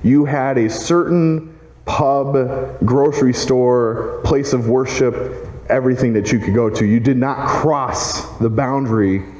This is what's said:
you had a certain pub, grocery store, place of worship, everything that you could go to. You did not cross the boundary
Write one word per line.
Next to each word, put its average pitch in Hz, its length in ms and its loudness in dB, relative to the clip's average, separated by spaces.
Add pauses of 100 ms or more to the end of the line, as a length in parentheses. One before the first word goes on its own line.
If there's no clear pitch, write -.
you 143 200 4
had 135 320 0
a 110 140 2
certain 165 880 0 (260)
pub, 139 1000 0
grocery 139 480 2
store, 123 880 0
place 139 300 0
of 120 160 0
worship, 127 680 0 (340)
everything 127 440 0
that 104 180 0
you 120 80 2
could 101 160 -2
go 113 160 2
to. 107 160 0
You 113 140 4
did 127 160 2
not 131 320 -2
cross - 760 -2 (140)
the 113 100 0
boundary 113 760 0 (160)